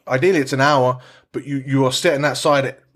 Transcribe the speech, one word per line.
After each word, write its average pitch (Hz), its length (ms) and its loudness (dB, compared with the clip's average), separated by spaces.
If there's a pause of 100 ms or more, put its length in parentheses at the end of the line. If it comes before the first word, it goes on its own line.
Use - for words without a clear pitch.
ideally 165 320 2
it's 135 140 -4
an 135 80 0
hour, 127 380 2 (320)
but - 140 -12
you, 139 200 -8
you 135 200 0
are 127 60 0
setting 143 300 0
that 151 120 0
aside 139 320 0
at - 160 -12 (140)